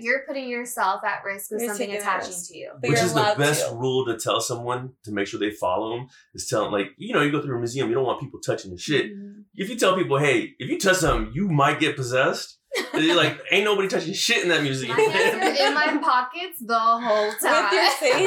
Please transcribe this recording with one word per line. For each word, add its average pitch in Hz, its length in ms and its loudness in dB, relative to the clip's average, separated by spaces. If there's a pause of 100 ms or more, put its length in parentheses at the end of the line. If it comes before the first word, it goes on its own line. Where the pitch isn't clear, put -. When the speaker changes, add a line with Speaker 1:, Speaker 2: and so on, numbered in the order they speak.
Speaker 1:
you're 262 260 -2
putting 269 220 -8
yourself 240 560 -2
at - 200 -4
risk 196 280 -8
of 220 80 -6
Speaker 2:
You're 240 100 -2
Speaker 1:
something 202 180 -4
Speaker 2:
taking 208 120 -6
a - 20 -8
Speaker 1:
attaching 196 280 -4
Speaker 2:
risk. - 200 -12
Speaker 1:
to - 80 -20
you. - 120 -12 (100)
Speaker 2:
But - 100 -4
Speaker 3:
Which 233 80 4
Speaker 2:
you're 226 80 4
Speaker 3:
is - 80 0
the 226 60 2
Speaker 2:
allowed 208 180 2
Speaker 3:
best 151 300 2
Speaker 2:
to. 120 60 -6
Speaker 3:
rule 127 320 0
to 113 120 -2
tell 113 220 0
someone 123 520 -6 (120)
to 107 80 -10
make 101 140 -2
sure - 140 -8
they 104 100 0
follow 107 480 -2
'em 131 100 -10 (260)
is 92 140 -10
tell 107 180 0
'em, - 60 -4
like, 101 240 0
you 220 180 -10
know, 165 80 4
you 147 100 2
go 147 100 0
through 135 140 -4
a - 20 -2
museum, 120 300 -2
you 117 60 0
don't 131 120 2
want 110 140 -2
people - 200 -12
touching 117 300 -4
the 87 80 -12
shit. 123 280 0
Speaker 1:
Mm-hmm. 101 340 -14 (140)
Speaker 3:
If 190 140 -6
you 240 80 -8
tell - 200 4
people, 139 220 2
"Hey, 135 400 2
if - 120 -8
you 349 80 -2
touch 185 200 4
something, 113 360 0
you 196 140 0
might 147 320 4
get 151 160 0
possessed," 131 640 0 (360)
they're 330 220 4
like, 156 300 2
Speaker 1:
<laughs> - 40 -4
Speaker 3:
"Ain't 196 140 4
nobody 196 240 2
touching 156 260 -2
shit 233 300 0
in 175 60 2
that 151 120 2
museum." 135 340 -2
Speaker 1:
My 440 60 4
hands 440 320 4 (240)
were 269 80 4
in 349 80 2
my 302 260 2
pockets 311 640 -2
the 226 140 0
whole 226 540 2
time. - 320 2
Speaker 2:
With - 80 2
your 349 180 4 (360)